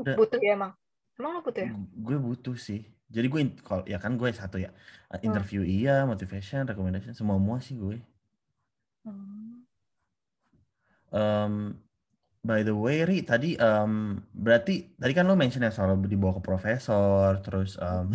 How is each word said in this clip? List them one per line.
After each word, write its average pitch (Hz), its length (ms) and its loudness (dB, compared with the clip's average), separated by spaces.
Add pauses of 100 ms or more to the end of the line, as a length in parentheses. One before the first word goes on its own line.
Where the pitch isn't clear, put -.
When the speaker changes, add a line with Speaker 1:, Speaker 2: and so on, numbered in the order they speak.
Speaker 1:
Udah. - 160 0
Speaker 2:
butuh 220 240 4
ya 202 160 2
emang? 190 160 -6 (400)
Emang 311 240 -6
lu - 80 -6
butuh 226 160 -4
ya? - 80 -4 (320)
Speaker 1:
Gue 127 160 -2
butuh 127 400 -4
sih. 107 240 -8 (240)
Jadi 113 240 -2
gue 156 160 0
in-, 101 160 -6
kalau, 92 240 -4
ya 95 160 -6
kan 117 160 -2
gue 123 160 0
satu 95 240 -8
ya. 92 160 -6 (320)
Speaker 2:
Hmm. - 160 -10
Speaker 1:
Interview 147 400 -2
iya, 127 400 2
motivation, 101 640 -4
recommendation, 98 480 -6
semua-mua 104 480 0
sih 131 160 -12
gue. 107 240 -6 (1040)
Speaker 2:
Hmm. 208 540 -16 (1500)
Speaker 1:
Em, 104 640 0 (640)
by 110 220 0
the 107 100 0
way, 123 300 0
Ri, 170 240 0
tadi, 131 320 0
em, 107 580 4 (140)
berarti 117 640 2
tadi 131 180 0
kan 180 140 4
lo 190 80 6
mention 127 260 2
ya 117 140 2
soal 95 260 2
dibawa 98 380 2
ke 92 40 -8
profesor, 98 1000 2
terus, 95 340 -4
em, 92 380 -2